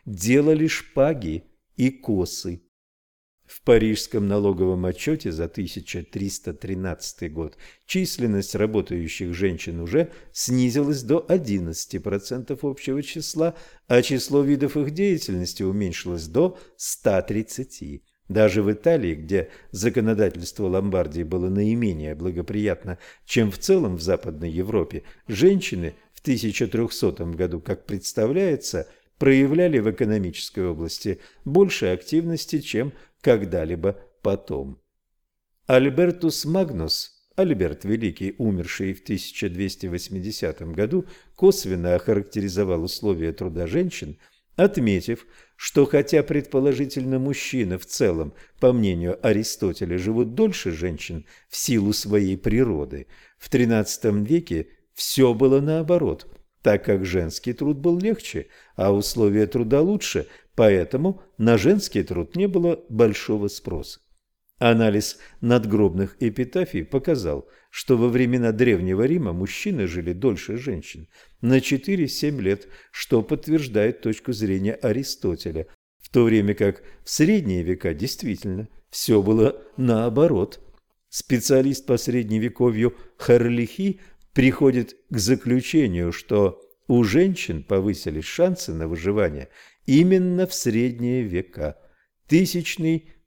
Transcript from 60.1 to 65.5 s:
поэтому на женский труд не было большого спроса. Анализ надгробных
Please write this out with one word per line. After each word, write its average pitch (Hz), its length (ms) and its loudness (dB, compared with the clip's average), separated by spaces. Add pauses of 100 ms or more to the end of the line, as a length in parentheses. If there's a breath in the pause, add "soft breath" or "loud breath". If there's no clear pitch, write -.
поэтому 117 640 2 (160 loud breath)
на 117 180 6
женский 190 460 2
труд 170 340 -6
не 190 100 0
было 175 440 0
большого 107 580 2
спроса. - 520 -10 (580)
Анализ 113 600 4 (220 loud breath)
надгробных 104 800 2